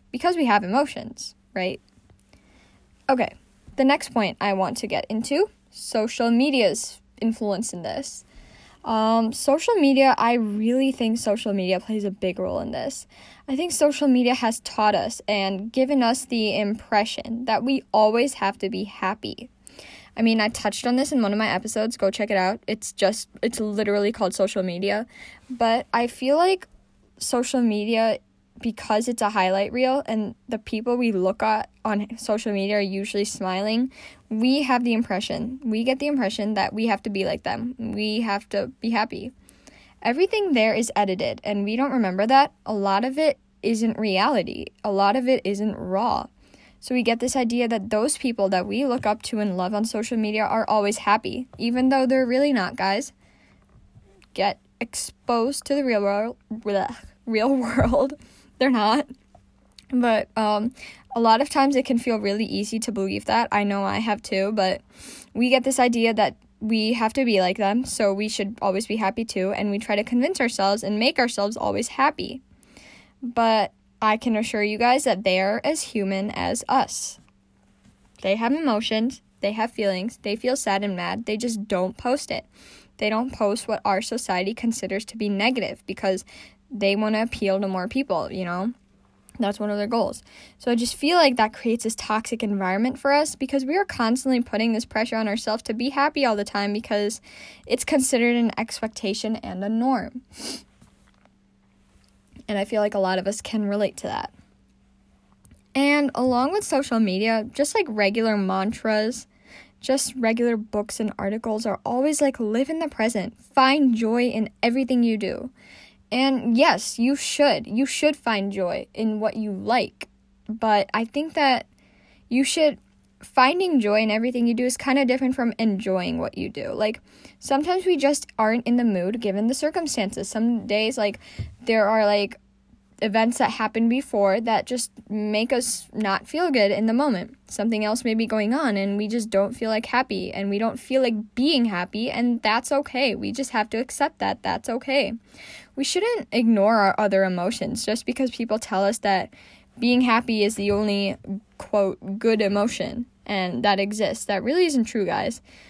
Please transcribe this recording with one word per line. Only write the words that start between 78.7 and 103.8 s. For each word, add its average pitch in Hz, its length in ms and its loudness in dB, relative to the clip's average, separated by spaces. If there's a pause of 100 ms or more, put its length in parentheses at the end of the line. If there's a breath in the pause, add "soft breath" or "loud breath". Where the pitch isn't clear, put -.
they 208 140 0
have 226 180 -2
feelings, 196 500 -2
they 208 140 -4
feel 247 220 -2
sad 202 260 0
and 196 140 -2
mad, 180 280 -4
they 214 120 -2
just 226 300 -4
don't 185 300 -2
post 254 320 -2
it. - 160 -8 (520 loud breath)
They 214 120 -2
don't 233 240 -2
post 208 340 0
what 214 180 -2
our 202 160 2
society 185 520 -4
considers 220 520 -4
to - 120 -14
be 214 120 -2
negative 208 560 -2
because 190 400 -2 (440 loud breath)
they 202 260 0
want 214 200 0
to 214 60 0
appeal 196 400 0
to 202 80 -2
more 190 180 -4
people, 233 440 -2
you 185 120 -6
know? 185 300 -4 (640)
That's 202 220 -2
one 208 100 -4
of 208 80 -2
their 208 80 -2
goals. 233 380 -2 (360 loud breath)
So - 120 -2
I 240 40 4
just 240 200 -2
feel 330 220 2
like 277 180 6
that 220 160 2
creates 233 320 -2
this 226 120 -4
toxic 220 460 -4
environment 202 560 0
for 277 140 0
us 294 240 2
because 269 300 -2
we 285 100 0
are 392 80 2
constantly 247 560 0
putting 233 320 0
this 226 140 -2
pressure 226 320 -2
on 220 100 0
ourselves 220 360 -2
to 233 100 -4
be 233 160 -4
happy 285 360 0
all 220 120 4
the 202 80 -2
time 202 260 -2
because 208 480 -2 (480 loud breath)
it's - 160 0
considered 240 540 2
an 233 200 0
expectation 220 800 -6
and 185 240 -10
a 202 60 -4
norm. 233 540 -2 (2250 loud breath)
And 208 100 -2
I 196 60 0
feel 214 180 0
like 208 120 0
a 202 60 -2
lot 185 200 0
of 185 80 -4
us 214 140 -2
can 214 240 -4
relate 202 320 -2